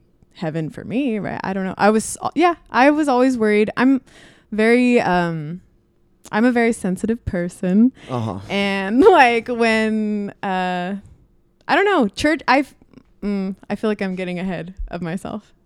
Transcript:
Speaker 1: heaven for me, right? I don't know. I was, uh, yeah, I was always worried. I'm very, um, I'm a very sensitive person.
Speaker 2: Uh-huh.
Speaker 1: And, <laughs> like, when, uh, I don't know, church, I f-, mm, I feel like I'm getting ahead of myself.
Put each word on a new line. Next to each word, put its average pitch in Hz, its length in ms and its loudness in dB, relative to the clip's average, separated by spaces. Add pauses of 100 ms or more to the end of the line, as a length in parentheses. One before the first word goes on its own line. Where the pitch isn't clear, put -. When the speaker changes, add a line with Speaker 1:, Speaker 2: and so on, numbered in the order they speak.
(360)
Speaker 1:
heaven 160 340 -6
for - 160 -14
me, 220 340 -4
right? - 240 -8
I - 100 -4
don't 190 120 -4
know. 190 120 -6
I 202 120 2
was, 214 320 0
uh, - 140 -4
yeah, 339 200 2 (160)
I 262 200 4
was 294 160 0
always 254 300 2
worried. 214 380 2
I'm 262 260 2 (500)
very, 233 500 4
um, 170 600 -2 (720)
I'm 214 140 2
a 254 60 4
very 233 220 2
sensitive 208 520 -4
person. 185 680 0 (180)
Speaker 2:
Uh-huh. 110 300 -4 (100)
Speaker 1:
And, 202 520 0
<laughs> 370 180 8
like, 233 300 4
when, 220 840 0 (100)
uh, 180 520 -4 (720)
I 269 80 0
don't 381 100 2
know, 339 220 2
church, 302 400 -2
I 262 120 4
f-, - 160 -4 (460)
mm, 196 340 -4 (140)
I 208 60 -4
feel 220 140 -2
like 208 120 -2
I'm 190 140 -4
getting 180 240 -6
ahead 180 340 -8 (140)
of 175 160 -8
myself. 180 500 -8 (120)